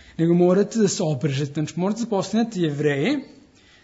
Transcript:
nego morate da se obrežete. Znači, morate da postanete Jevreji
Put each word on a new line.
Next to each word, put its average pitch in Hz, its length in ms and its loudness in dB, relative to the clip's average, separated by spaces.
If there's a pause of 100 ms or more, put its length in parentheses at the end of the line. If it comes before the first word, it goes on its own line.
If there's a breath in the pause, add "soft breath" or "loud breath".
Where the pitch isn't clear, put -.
(180 loud breath)
nego 165 160 2
morate 185 460 4
da 208 80 4
se - 160 -2
obrežete. 143 500 -2
Znači, 151 260 -6
morate 208 240 -2
da - 60 -6
postanete 214 500 -2
Jevreji 151 580 0 (680 soft breath)